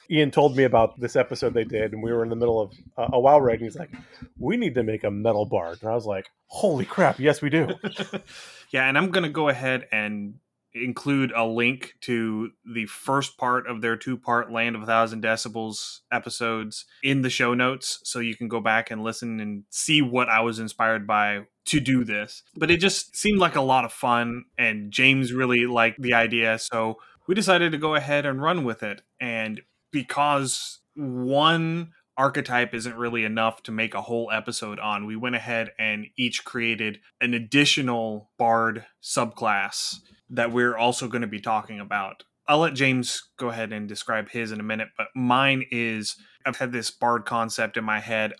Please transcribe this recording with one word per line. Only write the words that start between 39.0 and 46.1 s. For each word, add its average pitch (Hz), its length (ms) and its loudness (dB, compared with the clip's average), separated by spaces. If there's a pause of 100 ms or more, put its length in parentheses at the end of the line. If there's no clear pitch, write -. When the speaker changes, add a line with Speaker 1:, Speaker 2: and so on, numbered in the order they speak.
Speaker 2:
subclass 107 1000 -2 (300)
that 117 220 -2
we're 120 260 2
also 123 300 2
gonna 117 200 -4
be 104 120 -8
talking 107 400 -4
about. 101 440 -6 (240)
I'll 147 120 6
let 160 140 2
James 131 640 0
go 123 120 -4
ahead 113 220 -6
and 107 160 -8
describe 107 420 -6
his 113 220 -6
in 107 80 -8
a 107 40 -8
minute, 107 340 -6
but - 180 -6
mine 127 560 2
is, 113 460 -4 (280)